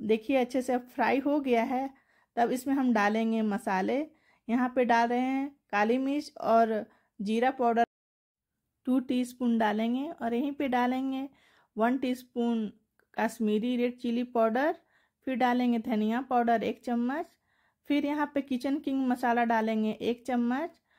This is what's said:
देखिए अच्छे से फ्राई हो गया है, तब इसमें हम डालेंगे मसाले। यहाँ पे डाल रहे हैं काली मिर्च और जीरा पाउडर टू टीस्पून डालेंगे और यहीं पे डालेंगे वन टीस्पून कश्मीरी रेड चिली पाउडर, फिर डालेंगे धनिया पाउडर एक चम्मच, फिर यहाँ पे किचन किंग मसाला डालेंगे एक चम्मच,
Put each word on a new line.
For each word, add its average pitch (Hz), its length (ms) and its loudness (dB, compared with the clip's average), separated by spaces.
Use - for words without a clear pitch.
देखिए 220 360 0
अच्छे 247 260 0
से 247 160 -2
फ्राई 247 400 0
हो 285 220 0
गया 240 220 2
है, 269 280 -4
तब 233 140 0
इसमें 262 240 -2
हम 254 180 2
डालेंगे 220 500 2
मसाले। 208 640 -2
यहाँ 247 280 0
पे 254 80 4
डाल 233 240 4
रहे 240 120 0
हैं 269 360 -2
काली 214 280 2
मिर्च 277 420 -2
और 220 460 2
जीरा 226 300 2
पाउडर 233 340 2
टू 254 160 2
टीस्पून 247 580 0
डालेंगे 226 500 0
और 233 260 -6
यहीं 285 180 -2
पे 285 160 -4
डालेंगे 262 600 -2
वन 233 220 2
टीस्पून 240 760 -4
कश्मीरी 220 580 0
रेड 240 220 -2
चिली 240 240 -2
पाउडर, 247 540 0
फिर 262 120 -4
डालेंगे 247 420 2
धनिया 220 420 0
पाउडर 233 420 2
एक - 220 -4
चम्मच, 247 420 -2
फिर 285 180 0
यहाँ 294 280 -2
पे 277 80 0
किचन 269 360 -2
किंग 269 280 -2
मसाला 240 380 0
डालेंगे 220 460 0
एक 240 360 -4
चम्मच, 247 440 -2